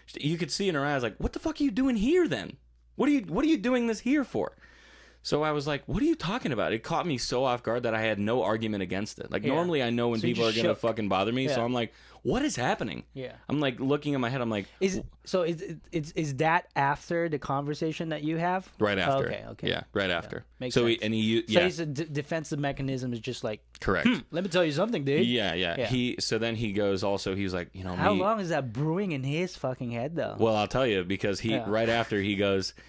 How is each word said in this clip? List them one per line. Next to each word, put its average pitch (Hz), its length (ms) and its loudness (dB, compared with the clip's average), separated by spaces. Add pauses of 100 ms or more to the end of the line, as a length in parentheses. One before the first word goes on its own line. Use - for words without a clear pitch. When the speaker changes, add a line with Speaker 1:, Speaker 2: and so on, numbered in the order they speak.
(200)
Speaker 1:
you 160 160 0
could 160 140 -4
see 196 180 0
in 170 60 0
her 139 100 0
eyes, 143 180 0
like, 110 160 -2
"What - 140 -4
the - 60 -8
fuck 311 220 -4
are 294 40 2
you 277 60 2
doing 254 260 2
here 302 300 4
then? 110 300 -4 (400)
What 262 120 4
are 294 40 6
you, 277 100 4
what 180 220 -2
are 302 40 4
you 320 80 6
doing 240 300 2
this 220 140 0
here 269 240 2
for?" - 320 -4 (680)
So 147 200 2
I 156 80 2
was 147 160 -2
like, 143 180 -2
"What 175 160 0
are 294 40 2
you 330 100 4
talking 196 360 -4
about?" 95 200 2
It 113 100 -2
caught 160 240 -2
me 143 100 0
so 123 280 0
off 123 180 0
guard 120 220 -2
that 113 100 0
I 110 80 0
had 110 160 2
no 107 240 2
argument 107 400 0
against 92 380 -4
it. - 100 -10
Like, 107 140 -2
Speaker 2:
Yeah. 139 100 2
Speaker 1:
normally 165 280 0
I 117 80 0
know 120 180 2
when 113 120 0
Speaker 2:
So 113 60 0
you 120 80 2
Speaker 1:
people 117 140 2
are 110 40 2
Speaker 2:
just 113 120 0
Speaker 1:
gonna 110 100 4
Speaker 2:
shook. - 60 -6
Speaker 1:
fucking 110 280 0
bother 98 240 2
me, 131 140 0
so 135 140 2
Speaker 2:
Yeah. 117 40 2
Speaker 1:
I'm 123 80 0
like, 117 200 -2 (300)
"What 226 220 2
is 262 120 -2
happening?" 123 480 -2 (100)
Speaker 2:
Yeah. 127 200 -10 (140)
Speaker 1:
I'm, 139 120 0
like, 131 180 0
looking 147 360 0
at 135 60 0
my 120 100 0
head, 135 100 -2
I'm 117 100 0
like, 101 160 -2 (140)
Speaker 2:
Is 190 160 0
Speaker 1:
"W-" - 120 -8 (160)
Speaker 2:
so 185 180 0
is, 165 340 -4 (160)
is, 160 240 -4
is 151 220 -2
that 160 360 4
after 156 540 0
the 151 100 -2
conversation 151 720 -4
that 151 160 -4
you 156 140 0
have? 180 300 -2 (120)
Speaker 1:
Right 101 180 2
after. 135 300 2
Speaker 2:
Okay, 104 220 -6
okay. - 180 -6
Speaker 1:
Yeah, 85 140 -2 (100)
right 98 180 2
Speaker 2:
Yeah. 87 80 2
Speaker 1:
after. - 260 -8 (140)
Speaker 2:
Makes 127 160 -6
Speaker 1:
So 120 120 4
he, 117 80 4
Speaker 2:
sense. 107 100 -4
Speaker 1:
and 110 100 0
he 110 60 2
u-, 113 260 2
Speaker 2:
So 107 60 -2
Speaker 1:
yeah. 175 140 6
Speaker 2:
his 170 120 -2
d-, 156 320 -4
defensive 151 480 -4
mechanism 135 540 -2
is 117 80 -4
just 123 240 -8
like, 107 160 -4 (200)
Speaker 1:
Correct. 95 280 2
Speaker 2:
"Hmm, 247 100 0 (140)
let 170 100 -2
me 196 80 -4
tell 180 140 4
you 156 80 0
something, 180 320 0
dude." 143 200 2
Speaker 1:
Yeah, 110 300 2
yeah. 87 240 0
Speaker 2:
Yeah. 117 80 0
Speaker 1:
He, 123 320 0
so - 200 0
then 113 180 0
he 110 160 -2
goes 101 320 2
also, 98 320 0
he's 98 180 -2
like, 87 200 -4
you 92 100 -10
know, 92 100 -4
Speaker 2:
How 165 180 4
Speaker 1:
me 190 80 2
Speaker 2:
long 214 200 0
is 180 80 -4
that 139 240 -2
brewing 160 400 -2
in 131 100 -4
his 160 340 -2
fucking 127 360 -4
head, 131 240 -4
though? 104 200 -2
Speaker 1:
Well, 107 200 4
I'll 104 100 2
tell 131 200 2
you, 98 180 2
because 98 340 -2
he, 110 120 -2
Speaker 2:
Yeah. 110 180 0
Speaker 1:
right 110 200 2
after, 113 320 2
he 101 140 0
goes, 98 400 2 (140)